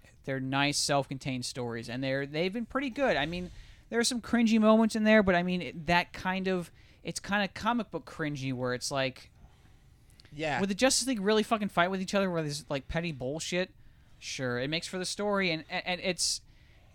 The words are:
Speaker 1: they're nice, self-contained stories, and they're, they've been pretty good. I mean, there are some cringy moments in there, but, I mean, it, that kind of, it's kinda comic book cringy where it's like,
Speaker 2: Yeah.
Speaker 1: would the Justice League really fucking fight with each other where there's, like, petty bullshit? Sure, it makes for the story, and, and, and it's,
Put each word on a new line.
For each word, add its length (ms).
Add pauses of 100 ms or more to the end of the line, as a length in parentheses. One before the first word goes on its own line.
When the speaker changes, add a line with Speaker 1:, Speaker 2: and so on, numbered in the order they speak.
(240)
Speaker 1:
they're 160
nice, 380
self-contained 680
stories, 420
and 160
they're, 220
they've 260
been 140
pretty 240
good. 260
I 100
mean, 240 (380)
there 100
are 60
some 160
cringy 400
moments 340
in 100
there, 180
but, 120
I 80
mean, 200
it, 240
that 260
kind 360
of, 220 (320)
it's 160
kinda 300
comic 420
book 140
cringy 480
where 220
it's 180
like, 380 (1040)
Speaker 2:
Yeah. 280
Speaker 1:
would 100
the 60
Justice 320
League 120
really 220
fucking 280
fight 200
with 100
each 140
other 160
where 120
there's, 260
like, 180
petty 240
bullshit? 600 (500)
Sure, 400
it 100
makes 160
for 120
the 60
story, 460
and, 180
and, 180
and 180
it's, 360 (540)